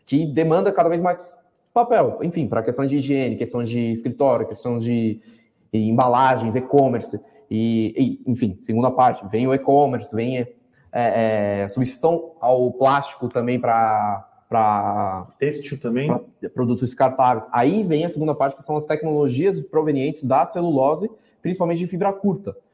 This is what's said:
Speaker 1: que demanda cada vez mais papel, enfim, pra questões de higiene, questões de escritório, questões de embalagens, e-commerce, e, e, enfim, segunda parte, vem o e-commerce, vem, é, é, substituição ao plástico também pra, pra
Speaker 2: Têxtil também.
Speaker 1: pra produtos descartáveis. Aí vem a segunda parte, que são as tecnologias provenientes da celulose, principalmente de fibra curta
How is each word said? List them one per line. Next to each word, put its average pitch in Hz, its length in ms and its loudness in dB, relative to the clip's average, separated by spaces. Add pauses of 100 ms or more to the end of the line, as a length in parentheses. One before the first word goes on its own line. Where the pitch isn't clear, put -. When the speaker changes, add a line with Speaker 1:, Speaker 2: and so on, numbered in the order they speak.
Speaker 1:
que 151 180 0
demanda 160 480 2
cada 170 160 2
vez 170 140 0
mais - 340 -4 (340)
papel, 240 520 2
enfim, 160 260 -2
pra 113 120 0
questões 127 300 -2
de 143 60 0
higiene, 135 400 -2
questões 120 320 -4
de 117 240 -2
escritório, 117 560 0
questões 117 340 -6
de 113 380 -2 (520)
embalagens, 120 840 2
e-commerce, 127 680 0 (240)
e, 113 800 0
e, 131 60 -4
enfim, 107 260 -2
segunda 117 320 0
parte, 127 400 2
vem 113 160 0
o 135 80 2
e-commerce, 135 580 0
vem, 120 260 -2
é, 120 100 -4 (420)
é, 107 760 0
substituição 160 720 -2
ao 127 320 2
plástico 135 560 0
também 120 320 -2
pra, 107 680 0 (200)
pra 104 800 0 (100)
Speaker 2:
Têxtil 143 420 -4
também. 123 280 -2
Speaker 1:
pra 120 120 0 (320)
produtos 123 360 -2
descartáveis. 127 640 2
Aí 151 320 2
vem 160 200 0
a 175 40 -2
segunda 156 260 -2
parte, 135 220 -2
que - 80 -20
são 151 120 -4
as 151 100 -4
tecnologias 151 720 0
provenientes 151 640 -2
da 131 220 4
celulose, 170 640 0 (320)
principalmente 170 380 -2
de 180 80 -4
fibra 185 260 -2
curta 190 440 -4 (180)